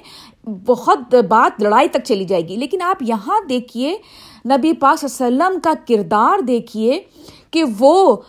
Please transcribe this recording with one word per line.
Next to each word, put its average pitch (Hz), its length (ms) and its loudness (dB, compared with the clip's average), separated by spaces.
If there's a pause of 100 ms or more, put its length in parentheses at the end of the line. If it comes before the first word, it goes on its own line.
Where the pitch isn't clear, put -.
(500)
بہت 240 680 0
بات 233 460 2
لڑائی 220 260 4
تک 285 160 -2
چلی 196 220 -4
جائے 170 220 -2
گی۔ 190 80 -12
لیکن 302 260 -6
آپ 370 200 -2
یہاں 233 380 -2 (100)
دیکھیے، 254 480 -6 (480)
نبی 269 280 2
پاک 277 260 2
صلی 269 260 -6
اللہ 254 180 0
علیہ 370 40 2
وسلم 381 120 -4
کا 311 140 0 (140)
کردار 220 540 0
دیکھیے 233 600 -2 (500)
کہ 320 120 0 (160)
وہ 294 380 4 (120)